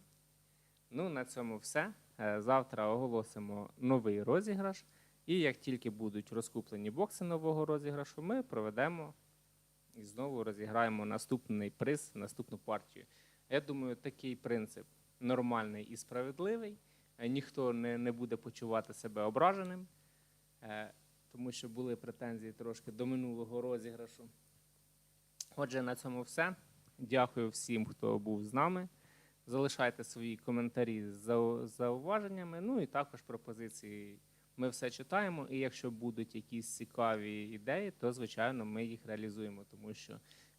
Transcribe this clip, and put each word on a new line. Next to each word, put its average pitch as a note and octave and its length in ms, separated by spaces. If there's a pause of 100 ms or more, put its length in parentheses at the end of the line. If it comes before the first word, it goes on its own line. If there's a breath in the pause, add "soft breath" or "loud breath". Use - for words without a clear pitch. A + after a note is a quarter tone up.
(880 soft breath)
Ну, E3 200
на C3 160
цьому A#2 320
все. D#3+ 360 (260)
Е, G#2+ 220
завтра A#2+ 460
оголосимо A2 920
новий A2 460
розіграш. G3 600 (400 soft breath)
І F3+ 140
як C#3 180
тільки B2 320
будуть G#2 440
розкуплені G#2+ 580
бокси F#3 320
нового D#3+ 420
розіграшу, D3 560
ми A#3 220
проведемо C#3+ 680 (840)
і A2+ 80
знову A#2+ 400
розіграємо G#2+ 600
наступний G#2+ 640
приз, C#3+ 460
наступну G#2 420
партію. - 480 (440 soft breath)
Я C#3 120
думаю, C3+ 340
такий C3 400
принцип A#2 500 (340)
нормальний A#2+ 640
і A2+ 140
справедливий. F#3 800 (400 soft breath)
Е, A#2 120
ніхто C3+ 440
не, A#2+ 240
не A#2+ 140
буде A#2 240
почувати A2 580
себе G#2+ 280
ображеним, F3+ 680 (760 soft breath)
е, G#2+ 300 (380)
тому B2 200
що A#2+ 180
були A#2+ 260
претензії A2+ 580
трошки A2+ 380
до A#2 140
минулого A#2+ 560
розіграшу. A#2 680 (1300)
Отже, C3 260
на B2 140
цьому B2 260
все. E3+ 340 (420)
Дякую B2 520
всім, A2 360
хто A2 340
був G#2 260
з G#2+ 80
нами. F3+ 360 (580 loud breath)
Залишайте B2+ 560
свої A#2 340
коментарі A#2+ 640
з G2+ 260
зау-, A#2 380
зауваженнями, E3+ 920
ну A#3+ 200
і C#3+ 40
також C#3+ 360
пропозиції. G#2+ 1000 (380 soft breath)
Ми B2+ 120
все B2 200
читаємо, F3 600
і C3+ 80
якщо B2+ 340
будуть A2+ 440
якісь A2+ 320
цікаві G#2+ 760
ідеї, B2 480
то, B2 220
звичайно, A#2 520
ми A2 200
їх A2+ 200
реалізуємо, G#2+ 640
тому G#2+ 220
що G#2+ 260 (380 loud breath)